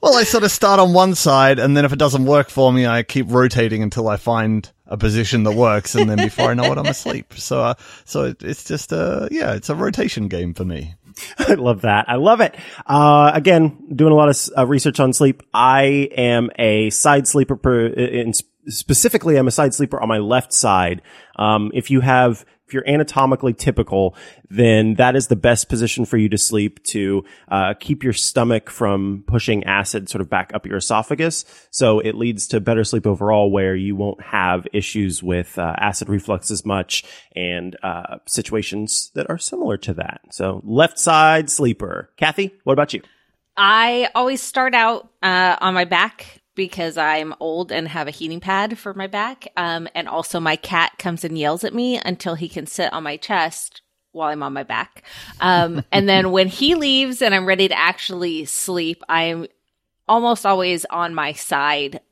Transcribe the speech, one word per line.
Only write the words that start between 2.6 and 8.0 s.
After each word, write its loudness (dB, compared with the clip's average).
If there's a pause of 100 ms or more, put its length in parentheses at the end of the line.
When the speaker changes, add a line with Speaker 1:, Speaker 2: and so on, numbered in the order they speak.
Speaker 1:
me, 2
I 0
keep -4
rotating 2
until -2
I 0
find -2 (180)
a -8
position 0
that 2
works, 2
and 2
then 0
before 0
I 0
know 0
it, -2
I'm -4
asleep. -6
So, -4
uh, 0 (320)